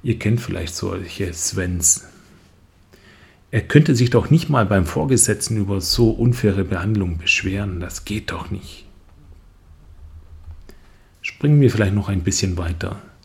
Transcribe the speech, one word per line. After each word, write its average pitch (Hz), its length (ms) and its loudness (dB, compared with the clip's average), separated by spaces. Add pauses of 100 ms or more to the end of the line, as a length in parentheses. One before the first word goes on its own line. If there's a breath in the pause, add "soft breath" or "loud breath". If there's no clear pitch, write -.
ihr 113 160 -2
kennt 120 240 0
vielleicht 85 340 -8
solche 92 560 -6
Svens. 90 720 -2 (1500 loud breath)
Er 104 100 0
könnte 147 340 6
sich 120 140 2
doch 120 220 2
nicht 165 180 4
mal 123 160 4
beim 95 220 2
Vorgesetzten 113 720 0
über 98 220 -2
so 117 300 2
unfaire 110 540 2
Behandlung 90 560 -2
beschweren, 95 600 -2
das - 240 -10
geht - 280 -6
doch 80 180 -10
nicht. - 380 -12 (2250 soft breath)
Springen 147 400 2
wir 131 80 8
vielleicht 98 240 0
noch 101 160 0
ein 92 140 0
bisschen 92 340 -2
weiter. 82 420 -6 (260)